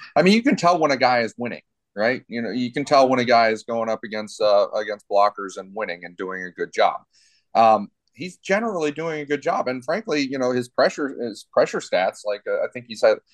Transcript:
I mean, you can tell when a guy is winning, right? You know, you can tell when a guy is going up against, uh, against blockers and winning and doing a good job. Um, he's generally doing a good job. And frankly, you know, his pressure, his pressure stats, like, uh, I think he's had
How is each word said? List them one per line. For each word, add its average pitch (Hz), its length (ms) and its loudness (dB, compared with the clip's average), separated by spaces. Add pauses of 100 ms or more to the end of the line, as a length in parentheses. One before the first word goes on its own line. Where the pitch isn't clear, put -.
(160)
I 156 80 6
mean, 190 100 6
you 226 80 4
can 240 140 2
tell 170 240 2
when 151 120 2
a 135 60 0
guy 127 220 2
is 110 180 -2
winning, 107 240 -8 (340)
right? 113 320 -2
You 117 160 -8
know, 104 80 -6
you 123 200 -4
can 143 140 -6
tell 135 240 6
when 127 100 2
a 120 60 0
guy 117 240 4
is 110 140 -4
going 113 260 -4
up 110 140 -6
against, 107 360 -10
uh, 104 300 4
against 104 420 -8
blockers 101 460 0
and 95 160 -14
winning 90 320 -8
and 87 100 -18
doing 92 280 -8
a 90 80 -12
good 85 200 -6
job. 101 300 0 (540)
Um, 110 340 4 (240)
he's 180 240 -14
generally 196 540 -2
doing 156 300 -6
a 147 40 -12
good 139 160 -4
job. 180 260 -2
And 127 160 -6
frankly, 160 380 -2
you 135 160 -4
know, 127 140 0
his 123 180 -2
pressure, 147 500 -2
his 113 320 -10
pressure - 280 2
stats, 95 440 -2
like, 104 240 -6
uh, 101 160 -2
I 113 80 -2
think 120 160 -14
he's 113 140 -14
had 110 160 4 (160)